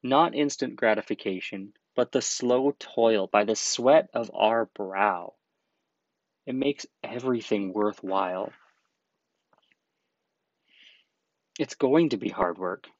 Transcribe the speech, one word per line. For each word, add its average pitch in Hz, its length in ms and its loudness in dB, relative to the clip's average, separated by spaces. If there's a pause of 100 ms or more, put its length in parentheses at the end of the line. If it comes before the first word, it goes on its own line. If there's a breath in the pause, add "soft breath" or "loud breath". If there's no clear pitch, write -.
Not 135 340 2
instant 139 400 -2
gratification, 104 960 -2 (220)
but - 160 0
the 127 100 0
slow 127 580 0
toil 110 480 2
by 104 160 4
the 110 120 0
sweat 135 580 2
of 117 200 -4
our 110 320 2
brow. 98 680 -2 (1120)
It 131 100 -6
makes 139 300 -2 (180)
everything 113 680 -2
worthwhile. 95 800 -2 (3000 soft breath)
It's - 180 -4
going 143 340 2
to 120 80 -2
be 90 120 -6
hard 90 280 -2
work. 92 300 -8 (120)